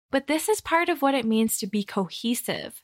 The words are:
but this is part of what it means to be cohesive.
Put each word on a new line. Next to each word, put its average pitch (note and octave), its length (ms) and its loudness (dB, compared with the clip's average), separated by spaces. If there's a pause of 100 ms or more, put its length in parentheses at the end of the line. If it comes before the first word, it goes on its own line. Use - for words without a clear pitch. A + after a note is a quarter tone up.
but C4+ 180 0
this D#4 200 0
is G#4+ 140 2
part E4+ 260 0
of E4+ 140 0
what C#4 140 4
it A#3+ 100 0
means A3 320 2
to A3 100 -6
be G3+ 160 -2
cohesive. - 1000 -4